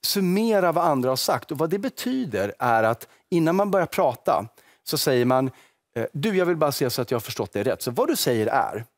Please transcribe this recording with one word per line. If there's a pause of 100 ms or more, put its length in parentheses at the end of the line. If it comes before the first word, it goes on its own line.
summera
vad
andra
har
sagt.
Och
vad
det
betyder
är
att (240)
innan
man
börjar
prata (380)
så
säger
man, (440)
eh,
"Du,
jag
vill
bara
se
så
att
jag
har
förstått
dig
rätt.
Så
vad
du
säger
är" (120)